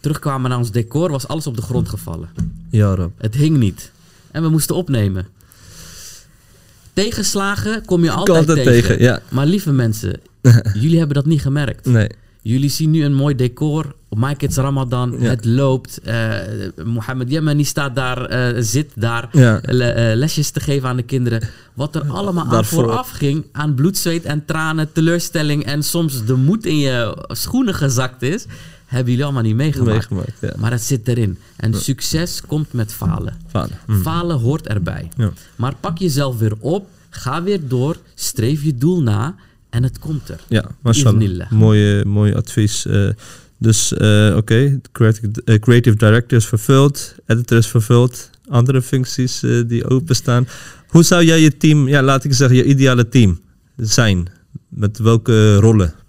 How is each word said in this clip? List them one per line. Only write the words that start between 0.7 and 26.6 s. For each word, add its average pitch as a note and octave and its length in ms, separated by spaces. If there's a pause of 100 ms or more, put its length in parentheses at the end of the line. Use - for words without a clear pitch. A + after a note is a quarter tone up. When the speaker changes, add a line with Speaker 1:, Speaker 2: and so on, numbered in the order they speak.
Speaker 1:
decor, A#2+ 400
was C3 180
alles D#3 180
op A#2+ 100
de A2+ 60
grond - 260
gevallen. E2+ 400 (420)
Speaker 2:
Ja, G#2 240
Rab. F2+ 240
Speaker 1:
Het A2 160
hing D3 220
niet. G#2 340 (400)
En D#3 120
we D#3+ 60
moesten D#3 280
opnemen. G#2 500 (1700)
Tegenslagen G#3 920
kom F3 200
je D#3+ 60
altijd E3+ 280
Speaker 2:
Altijd D3+ 280
Speaker 1:
tegen. A#2+ 220
Speaker 2:
tegen, F#2 160
ja. B2 160 (100)
Speaker 1:
Maar C3+ 160
lieve F3+ 260
mensen, A2+ 480 (260)
Speaker 2:
<laughs> G#2+ 360
Speaker 1:
jullie E3 160
hebben D3 180
dat C#3 100
niet D#3 160
gemerkt. C#3 440
Speaker 2:
Nee. A2 220 (340)
Speaker 1:
Jullie C3 280
zien D#3 200
nu D#3+ 140
een C#3+ 100
mooi C#3 200
decor C#3 600 (140)
op G#2 100
My C#3 160
Kids C#3 220
Ramadan. B2+ 640
Speaker 2:
Ja. B2 100
Speaker 1:
Het A#2 160
loopt. C3 600
Eh, A2+ 300 (500)
Mohammed B2 460
Yemeni D3 340
staat C#3 320
daar, B2+ 280
eh, B2 380
zit A#2 320
daar A#2 380
Speaker 2:
Ja. A#2+ 300
Speaker 1:
le-, A#2+ 280
eh, A2+ 260
lesjes D3 340
te D3 100
geven C#3 280
aan B2+ 80
de B2+ 60
kinderen. B2 380 (340)
Wat D3 200
er D#3 160
allemaal F3+ 340
aan B2 60
Speaker 2:
Daarvoor. A#2 340
Speaker 1:
vooraf A2+ 260
ging, C#3+ 420
aan D3+ 220
bloed, E3 240
zweet E3 260
en D3 200
tranen, D#3 480
teleurstelling D#3+ 720
en C#3+ 180
soms C#3+ 420
de B2+ 100
moed E3 320